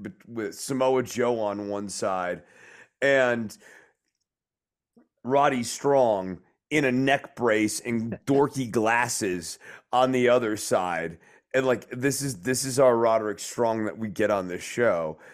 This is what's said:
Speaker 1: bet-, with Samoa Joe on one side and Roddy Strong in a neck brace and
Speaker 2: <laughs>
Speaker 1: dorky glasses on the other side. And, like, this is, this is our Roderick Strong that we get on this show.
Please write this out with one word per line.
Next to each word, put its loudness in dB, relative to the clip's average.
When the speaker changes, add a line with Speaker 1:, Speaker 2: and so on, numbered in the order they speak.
Speaker 1:
bet-, -16
with -8
Samoa 0
Joe -2
on -4
one -6
side -4
and 2
Roddy 2
Strong 2
in 2
a 2
neck 0
brace 2
and -6
Speaker 2:
<laughs> -20
Speaker 1:
dorky 0
glasses 0
on 4
the 4
other 2
side. -2
And, 0
like, 0
this -2
is, -6
this -2
is -6
our 6
Roderick 2
Strong -2
that -6
we -6
get 0
on 0
this -8
show. 0